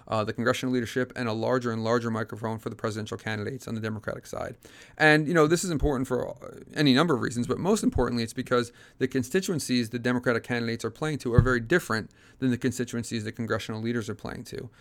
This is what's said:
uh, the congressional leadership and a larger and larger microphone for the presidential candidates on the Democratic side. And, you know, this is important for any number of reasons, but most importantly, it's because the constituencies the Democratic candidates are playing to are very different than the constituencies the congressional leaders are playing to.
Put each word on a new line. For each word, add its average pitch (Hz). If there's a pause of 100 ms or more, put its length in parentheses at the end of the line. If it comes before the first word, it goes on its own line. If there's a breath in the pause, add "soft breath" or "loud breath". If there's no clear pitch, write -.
uh, 107
the 117
congressional 127
leadership 123
and 120
a 107
larger 120
and 113
larger 113
microphone 110
for 117
the 113
presidential 107
candidates 107
on 113
the 110
Democratic 107
side. - (400 loud breath)
And, 151
you 165
know, 156
this 165
is 190
important 139
for - (400)
any 143
number 151
of 110
reasons, 117
but 127
most 190
importantly, 120
it's 110
because 123 (240 loud breath)
the 131
constituencies 127
the 123
Democratic 123
candidates 117
are 113
playing 151
to 120
are 120
very 123
different 113 (280 soft breath)
than 131
the 120
constituencies 120
the 104
congressional 110
leaders 113
are -
playing -
to. - (120)